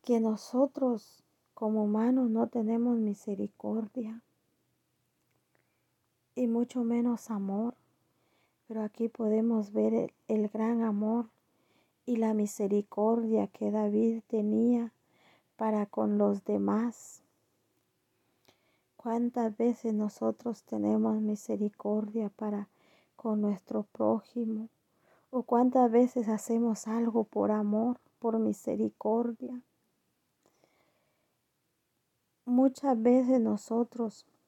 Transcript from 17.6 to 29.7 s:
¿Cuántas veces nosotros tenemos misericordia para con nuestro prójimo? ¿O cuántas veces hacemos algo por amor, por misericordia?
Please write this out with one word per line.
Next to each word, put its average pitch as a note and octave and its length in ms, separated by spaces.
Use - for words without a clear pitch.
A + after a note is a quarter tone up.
¿Cuántas A#3 600
veces A#3 360
nosotros G#3+ 680
tenemos G#3+ 580
misericordia G#3+ 1080
para G#3 400
con G#3+ 260
nuestro G#3 420
prójimo? A3 840
¿O B3 140
cuántas B3 480
veces A#3+ 380
hacemos A3+ 580
algo A3+ 360
por G#3 280
amor, G#3+ 480
por A3 200
misericordia? A3+ 1200